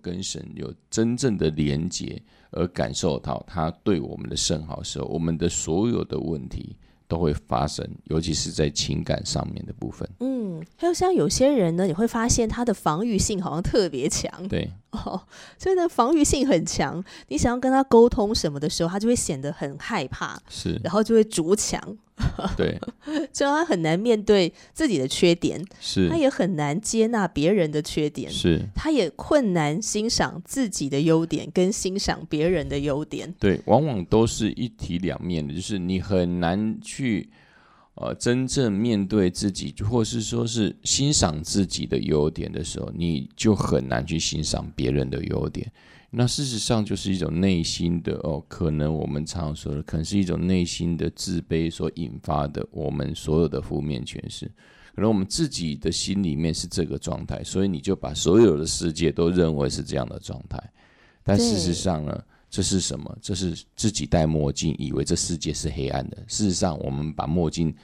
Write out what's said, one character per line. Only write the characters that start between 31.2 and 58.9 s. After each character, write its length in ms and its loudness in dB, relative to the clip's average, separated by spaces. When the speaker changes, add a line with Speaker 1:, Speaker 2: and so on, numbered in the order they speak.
Speaker 2:
点， 300 -4
跟 180 4
欣 260 -4
赏 300 -2
别 180 0
人 220 0
的 100 -2
优 240 0
点。 380 -8
Speaker 1:
对， 240 4
往 220 6
往 180 -2
都 220 4
是 260 0
一 160 -4
体 300 -6
两 260 -2
面 220 -2
的， 80 -6
就 80 -6
是 160 -4
你 240 0
很 360 2
难 440 0
去， 480 -2
呃， 200 -6
真 320 2
正 260 2
面 340 2
对 240 4
自 200 0
己， 320 -8
或 220 2
是 180 -2
说 240 -2
是 280 0
欣 280 2
赏 300 2
自 240 2
己 200 -4
的 120 0
优 320 2
点 220 -8
的 100 -6
时 160 -6
候， 160 -6
你 420 0
就 180 4
很 340 2
难 180 0
去 120 0
欣 240 -2
赏 340 -2
别 160 2
人 180 2
的 140 -4
优 240 -2
点。 220 -8
那 120 4
事 180 -2
实 140 -4
上 260 0
就 100 -2
是 160 -4
一 60 2
种 240 -2
内 220 4
心 400 0
的， 100 -4
哦， 240 -4
可 240 -2
能 240 0
我 120 -2
们 180 -4
常 320 -6
说 180 -8
的， 80 -6
可 140 -6
能 80 -2
是 140 0
一 60 4
种 220 -2
内 160 2
心 320 -2
的 160 -2
自 300 -4
卑 300 0
所 240 -4
引 280 -8
发 240 0
的 240 -6
我 200 -6
们 240 -4
所 260 2
有 80 4
的 140 -2
负 180 -4
面 240 -4
诠 240 -10
释。 160 -12
可 60 -8
能 80 4
我 60 4
们 120 0
自 220 -2
己 260 -4
的 160 -2
心 320 -2
里 140 0
面 160 0
是 140 -6
这 180 -2
个 140 -6
状 260 -6
态， 180 -8
所 220 -2
以 40 2
你 120 -2
就 160 0
把 160 -6
所 260 6
有 200 8
的 80 -2
世 260 -2